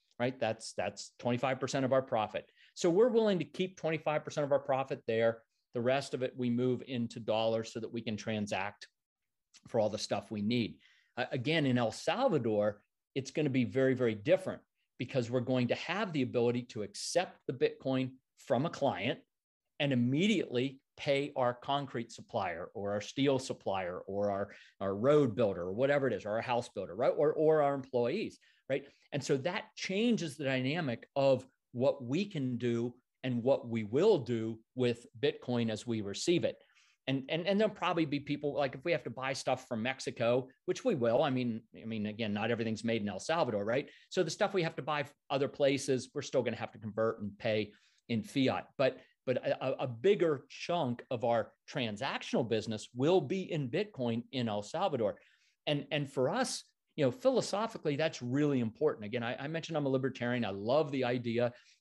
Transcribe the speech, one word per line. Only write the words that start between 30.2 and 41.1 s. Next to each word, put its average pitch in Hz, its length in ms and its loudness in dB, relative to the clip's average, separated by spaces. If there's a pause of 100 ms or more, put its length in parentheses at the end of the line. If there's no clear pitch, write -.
the 151 80 -6
dynamic 131 720 -2
of 139 320 4 (260)
what 127 300 2
we 139 220 -2
can 135 320 -2
do 120 380 0 (300)
and 123 180 0
what 127 260 2
we 117 140 -2
will 151 360 4
do 113 420 -2 (160)
with 123 280 0 (140)
Bitcoin 120 520 0
as 107 140 -4
we 113 180 -2
receive 120 420 0
it. - 120 -2 (520)
And, 135 200 -2
and, 160 200 -2
and 202 100 2
there'll 214 160 2
probably 170 300 0
be 139 160 -2
people, 143 340 -4
like, 135 220 -2
if 131 80 -14
we 175 80 0
have 151 120 0
to 139 60 -8
buy 131 220 -4
stuff 131 340 -2
from 110 160 -4
Mexico, 127 640 0 (200)
which 180 180 -4
we 247 100 2
will, 120 300 4